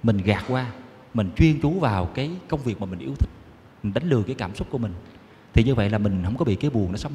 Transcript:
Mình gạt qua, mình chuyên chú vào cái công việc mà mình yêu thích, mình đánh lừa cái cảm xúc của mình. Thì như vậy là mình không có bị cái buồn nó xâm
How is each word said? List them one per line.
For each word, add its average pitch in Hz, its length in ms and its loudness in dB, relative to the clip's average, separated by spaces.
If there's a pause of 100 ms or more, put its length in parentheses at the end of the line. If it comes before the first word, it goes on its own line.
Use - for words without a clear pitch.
Mình 110 160 4
gạt 98 300 2
qua, 127 180 -2 (480)
mình 104 220 0
chuyên 156 240 6
chú 156 200 0
vào 101 340 2
cái 139 160 -4 (180)
công 151 120 -2
việc 120 200 -4
mà 101 60 -4
mình 92 120 -8
yêu 131 200 -8
thích, - 100 2 (540)
mình 104 120 -2
đánh 147 100 0
lừa 139 180 4
cái 127 120 -4
cảm 101 200 -6
xúc - 160 -6
của 143 80 -4
mình. 110 140 -4 (600)
Thì - 120 6
như 135 100 4
vậy 104 160 2
là 107 80 2
mình 98 260 2
không 101 120 -2
có 165 80 -2
bị 113 100 2
cái 143 160 0
buồn 104 220 0
nó 98 40 -4
xâm 143 180 -8